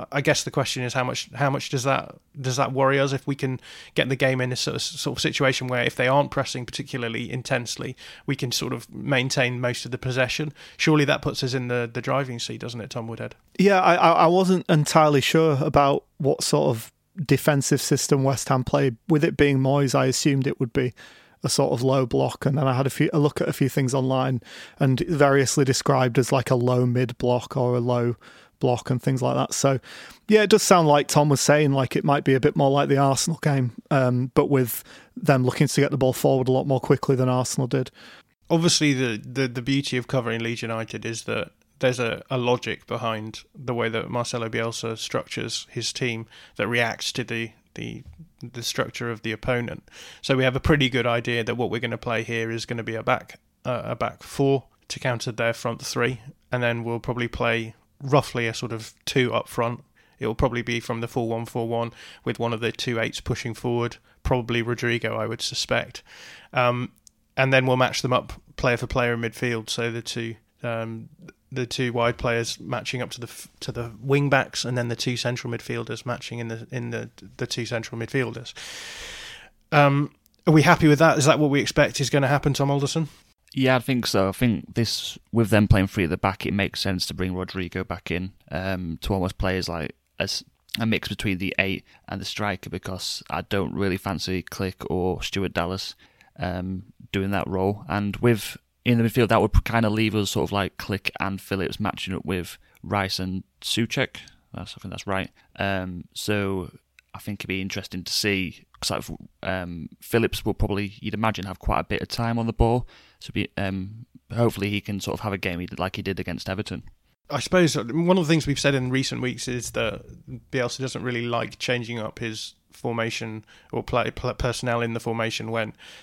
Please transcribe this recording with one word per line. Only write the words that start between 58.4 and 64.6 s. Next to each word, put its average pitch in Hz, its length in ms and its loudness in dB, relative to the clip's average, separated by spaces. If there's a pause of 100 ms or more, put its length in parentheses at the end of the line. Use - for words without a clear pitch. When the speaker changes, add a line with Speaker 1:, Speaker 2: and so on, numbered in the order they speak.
Speaker 1:
a 113 80 -2
sort 117 180 -6
of 110 220 -10 (100)
two 127 280 2
up 113 140 0
front. 120 380 -4 (340)
It 127 80 -4
will 113 80 -2
probably 120 280 0
be 117 180 -4
from 117 200 -6
the 117 80 -6
full 117 200 -2
one 113 180 -4
four 117 220 -4
one 117 240 -2 (320)
with 123 140 -4
one 117 140 -2
of 110 80 -4
the 113 120 -2
two 117 260 -4
eights 113 220 -4
pushing 117 340 -6
forward, 120 440 -2 (240)
probably 120 400 0